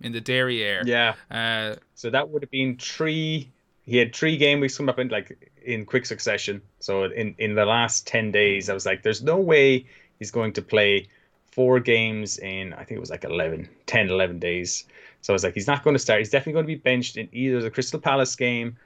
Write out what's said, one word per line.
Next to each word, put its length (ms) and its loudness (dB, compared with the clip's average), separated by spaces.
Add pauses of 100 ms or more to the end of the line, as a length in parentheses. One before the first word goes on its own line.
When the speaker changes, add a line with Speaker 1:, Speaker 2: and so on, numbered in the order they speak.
Speaker 1:
in 120 -8
the 80 -6
derriere. 640 0
Speaker 2:
Yeah. 300 2 (160)
Speaker 1:
Uh, 460 -2 (180)
Speaker 2:
So 160 -8
that 180 2
would 140 -4
have 80 -12
been 260 -2
three, 720 -4 (380)
he 100 2
had 180 4
three 220 2
game 240 4
weeks 160 0
come 140 0
up 80 -2
in, 100 -2
like, 420 -8 (140)
in 220 -6
quick 180 0
succession. 560 -4 (200)
So 240 -2
in, 340 -4
in 160 -2
the 100 4
last 420 2
ten 260 0
days, 360 4
I 60 -2
was 100 -6
like, 200 -2
"There's 180 0
no 160 2
way 480 6 (320)
he's 120 -12
going 240 -2
to 80 -4
play 440 4 (440)
four 300 4
games 600 0
in," 340 -8
I 100 -14
think 140 -10
it 20 -10
was, 100 -12
like, 140 -10
eleven, 420 -4 (200)
ten, 240 2
eleven 280 0
days. 460 -4 (380)
So 100 0
I 20 4
was 100 0
like, 100 -2
"He's 120 -4
not 160 0
gonna 160 4
start. 220 2
He's 80 -4
definitely 300 0
gonna 80 0
be 80 -6
benched 420 -2
in 160 -8
either 300 -2
the 80 -4
Crystal 280 -4
Palace 380 0
game 500 -2